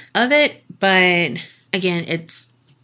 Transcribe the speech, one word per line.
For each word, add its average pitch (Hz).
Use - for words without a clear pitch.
of 247
it. 294
But 180
again, 180
it's, -